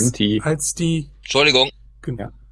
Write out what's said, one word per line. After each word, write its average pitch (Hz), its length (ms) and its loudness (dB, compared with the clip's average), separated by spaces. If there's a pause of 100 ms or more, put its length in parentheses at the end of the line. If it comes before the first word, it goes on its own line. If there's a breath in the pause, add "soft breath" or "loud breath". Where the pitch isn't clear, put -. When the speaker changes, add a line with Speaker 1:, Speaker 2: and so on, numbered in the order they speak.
Speaker 1:
Monty. 110 440 2
Speaker 2:
als 151 300 -2
die 165 360 -2 (120)
Speaker 3:
Entschuldigung. 135 460 2 (340)
Speaker 2:
Genau. 113 220 -8
Speaker 1:
Ja. - 60 -12 (220)